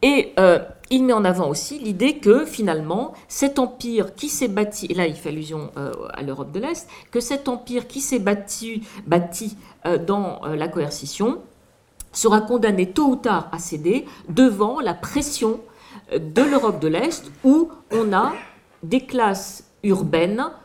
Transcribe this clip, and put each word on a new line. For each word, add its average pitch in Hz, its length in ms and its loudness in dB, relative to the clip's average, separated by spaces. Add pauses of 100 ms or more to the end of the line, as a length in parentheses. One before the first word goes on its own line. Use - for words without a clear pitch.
Et, 277 340 4
euh, 180 220 8 (320)
il 254 120 4
met 254 100 4
en 214 120 2
avant 180 240 2
aussi 269 300 -6
l'idée 240 400 0
que 247 260 6
finalement 185 680 -4 (140)
cet 277 300 0
empire 240 560 -2
qui - 160 -10
s'est - 180 -2
bâti, 208 440 -2
et - 20 0
là 175 140 2
il 156 80 -2
fait 156 140 -8
allusion, 151 480 -8
euh, 139 140 -6 (220)
à - 80 -10
l'Europe 139 300 -8
de 175 80 -6
l'Est, 311 280 -8 (220)
que 240 100 0
cet 277 300 -4
empire 240 380 -4
qui 277 140 -10
s'est 254 180 -2
bâti, 214 640 -4 (240)
bâti, 175 500 -2 (300)
euh, 170 100 2
dans, 196 480 -2
euh, 156 100 -4
la 156 120 -4
coercition 170 720 -4 (760)
sera 214 260 4
condamné 208 520 0
tôt 302 160 2
ou 254 80 4
tard 190 360 -2
à 165 60 -10
céder 170 480 -2 (240)
devant 220 500 4
la 208 140 -2
pression, 233 680 -2 (540)
euh, - 60 0
de 160 220 0
l'Europe 233 380 2
de 151 80 -2
l'Est, 202 420 -2 (140)
où 311 260 6 (220)
on 220 220 0
a 240 200 2 (480)
des 226 200 0
classes 214 640 -2 (180)
urbaines 185 640 2 (200)